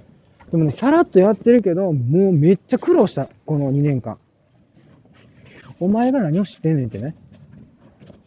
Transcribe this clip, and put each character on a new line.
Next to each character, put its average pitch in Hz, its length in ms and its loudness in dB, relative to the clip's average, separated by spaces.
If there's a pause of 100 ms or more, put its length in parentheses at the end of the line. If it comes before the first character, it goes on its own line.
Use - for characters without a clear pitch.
(500)
で 170 60 -2
も 160 80 2
ね、 143 80 -2
さ 240 180 -2
ら 330 100 4
っ 339 80 0
と 190 120 4
や 196 100 4
っ 214 60 0
て 233 140 0
る 240 120 4
け 180 120 -2
ど、 185 180 -2
も 151 380 0
う - 20 2
め 160 220 4
っ - 40 -2
ち - 160 -6
ゃ 247 40 -2
苦 349 160 0
労 262 120 4
し - 80 -8
た、 135 140 -6 (180)
こ 156 100 -4
の 139 140 -2
二 139 120 0
年 143 180 -2
間。 110 180 -14 (1600)
お 175 100 -2
前 233 240 0
が 277 80 0
何 160 200 -2
を 202 40 -2
知 - 140 -14
っ - 20 -20
て 160 120 0
ん 156 40 0
ね 135 80 -2
ん - 40 -6
っ - 20 -8
て 113 80 -12
ね。 135 160 -8 (1120)